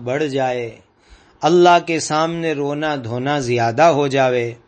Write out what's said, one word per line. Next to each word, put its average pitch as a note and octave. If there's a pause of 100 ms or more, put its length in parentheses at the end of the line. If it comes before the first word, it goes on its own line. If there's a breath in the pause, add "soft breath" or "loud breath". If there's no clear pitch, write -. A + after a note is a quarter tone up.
بڑھ C#3
جائے، B2+ (720 soft breath)
اللہ F3
کے D#3+
سامنے E3
رونا D3
دھونا B2+
زیادہ A#2+
ہو D3
جاوے، B2+ (160)